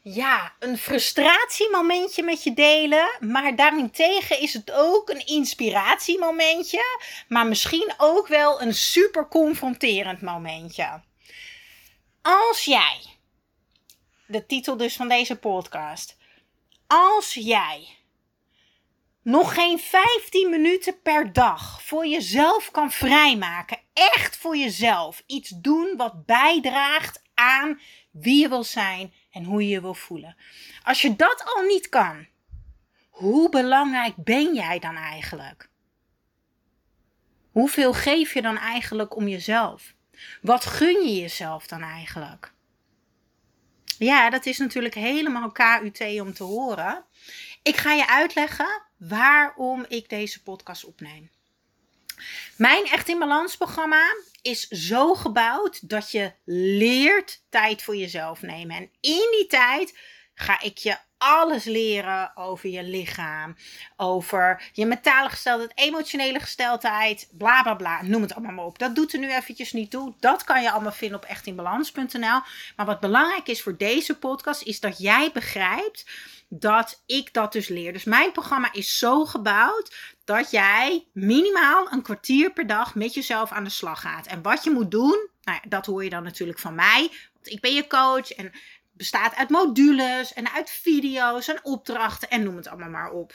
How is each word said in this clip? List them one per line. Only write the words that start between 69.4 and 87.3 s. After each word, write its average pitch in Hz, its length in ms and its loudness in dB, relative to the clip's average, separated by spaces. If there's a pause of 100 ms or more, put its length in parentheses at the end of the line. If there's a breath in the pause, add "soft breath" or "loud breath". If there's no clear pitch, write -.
niet 220 180 -6
toe. 262 280 -8
Dat 269 240 4
kan 262 180 2
je 233 100 0
allemaal 214 200 -2
vinden 202 260 -8
op - 80 -14
echt - 200 -14
in 185 100 -12
balans 190 360 -4
punt 262 220 -8
N 226 120 -6
L. 247 180 0 (320 loud breath)
Maar 208 100 -2
wat 202 140 -2
belangrijk 294 480 2
is 233 140 -6
voor 185 160 -8
deze 262 400 -2
podcast, 269 440 -6
is 208 180 -10
dat - 180 -6
jij 226 360 2
begrijpt 233 720 -4 (440 loud breath)
dat 220 560 0
ik 269 280 -6
dat 214 180 -2
dus 208 160 -6
leer. 175 260 -8
Dus 190 100 -14
mijn 269 280 2
programma 269 420 -4
is - 240 -6
zo 277 280 2
gebouwd 220 680 0 (300 loud breath)
dat 214 260 -2
jij 226 640 2
minimaal 330 800 4
een 262 100 -4
kwartier 269 500 0
per 320 160 -6
dag 214 280 -2
met 220 180 -4
jezelf 233 380 -4
aan 208 120 -6
de 196 60 -10
slag 165 320 -8
gaat. 160 260 -10
En 170 140 -12
wat 233 220 0
je 320 80 0
moet 226 200 0
doen, 311 380 2 (120)
nou 175 200 -6
ja, 202 80 -20
dat 196 160 -4
hoor 190 180 -6
je 185 60 -6
dan 175 140 -8
natuurlijk 175 360 -10
van 160 160 -10
mij. 226 340 4 (240 loud breath)